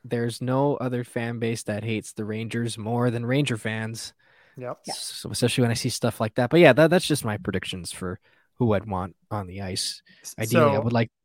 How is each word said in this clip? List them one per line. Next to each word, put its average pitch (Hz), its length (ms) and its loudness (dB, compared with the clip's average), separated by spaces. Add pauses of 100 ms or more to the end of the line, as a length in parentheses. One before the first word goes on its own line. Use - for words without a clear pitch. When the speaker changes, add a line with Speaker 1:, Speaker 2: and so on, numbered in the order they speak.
Speaker 1:
There's 120 380 -4
no 131 340 2
other 123 280 -4
fan 120 340 -6
base 113 260 -4
that 104 200 -4
hates 107 280 -4
the 110 140 -8
Rangers 110 500 -4
more 120 340 0
than 117 140 -4
Ranger 131 320 0
fans. 110 560 -6 (460)
Speaker 2:
Yep. 127 260 -10
Speaker 3:
Yeah. - 100 -8
Speaker 1:
So, - 360 -10
especially 117 320 2
when 117 80 4
I 113 40 0
see 120 140 -2
stuff - 320 -2
like 110 140 -2
that. 123 160 2
But 165 100 6
yeah, 147 140 10
that, 151 160 6
that's 180 160 4
just - 180 0
my 107 140 -2
predictions 92 540 -4
for - 280 -8 (360)
who 113 180 4
I'd 101 140 0
want 92 280 -6 (140)
on 104 160 -4
the 92 160 -10
ice. - 400 -6 (200)
Speaker 2:
S-, - 160 -16
Speaker 1:
Ideally, 143 340 4
I - 20 2
Speaker 2:
so 135 80 2
Speaker 1:
would 117 100 0
like, 117 180 2 (140)